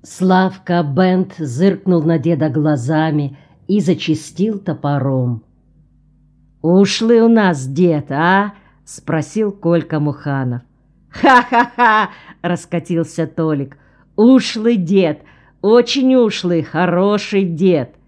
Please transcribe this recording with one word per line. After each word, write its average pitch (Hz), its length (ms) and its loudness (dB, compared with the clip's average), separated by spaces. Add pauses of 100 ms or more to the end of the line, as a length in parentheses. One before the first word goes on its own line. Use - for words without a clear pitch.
Славка 185 760 0
Бент 185 560 -2
зыркнул 170 640 -2
на 165 160 0
деда 156 320 -2
глазами 147 880 -2 (300)
и 202 120 0
зачистил 170 800 -4
топором. 131 840 -4 (1160)
"Ушлый 202 640 2
у 226 60 4
нас 185 380 2
дед, 151 460 0
а?" 190 400 0 (320)
спросил 160 680 -6
Колька 170 500 -2
Муханов. 135 600 -4 (480)
"Ха-ха-ха!" 240 1000 2 (320)
раскатился 165 840 -4
Толик. 156 520 -4 (360)
"Ушлый 233 600 2
дед, 175 460 0 (400)
очень 247 540 2
ушлый, 180 460 0
хороший 190 840 -2
дед". 165 480 0 (140)